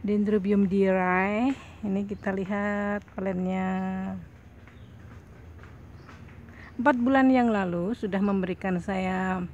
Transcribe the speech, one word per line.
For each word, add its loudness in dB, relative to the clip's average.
Dendrobium 2
dirai, 2
ini 0
kita -4
lihat -2
palennya. -2
Empat 4
bulan 6
yang 6
lalu 0
sudah -2
memberikan 0
saya -2